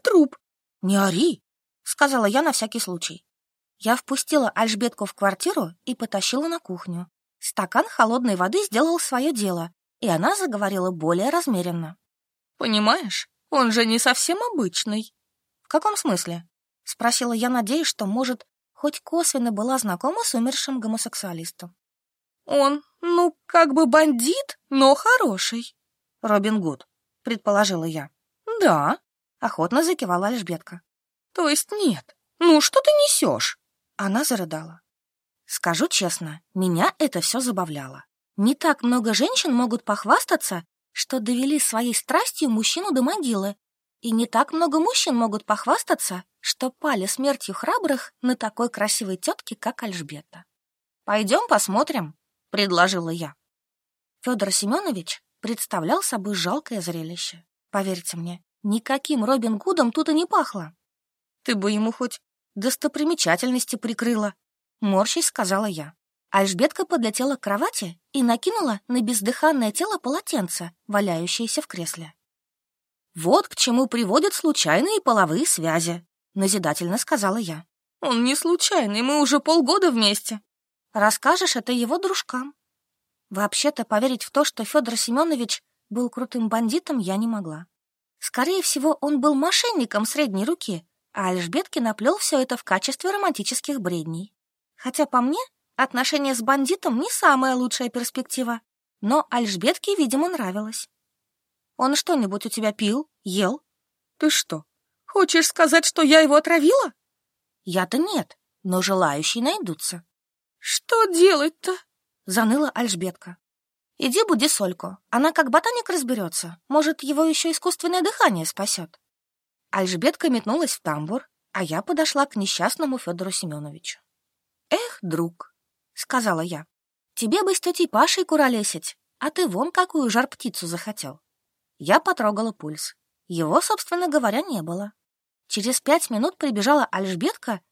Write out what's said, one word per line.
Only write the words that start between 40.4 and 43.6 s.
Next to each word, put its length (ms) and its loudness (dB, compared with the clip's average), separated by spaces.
что 280 -4
довели 380 0
своей 360 0
страстью 560 0
мужчину 420 0
до 100 2
могилы. 540 0